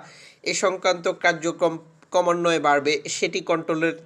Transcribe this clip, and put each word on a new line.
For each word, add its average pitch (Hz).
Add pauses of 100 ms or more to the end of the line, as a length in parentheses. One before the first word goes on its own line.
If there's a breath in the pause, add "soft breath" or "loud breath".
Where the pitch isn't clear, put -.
(440 loud breath)
এ 180 (100)
সংক্রান্ত 185 (180)
কার্যক্রম 165 (360)
ক্রমান্বয়ে 175
বাড়বে, 143 (220)
সেটি 185
কন্ট্রোলের 165 (120)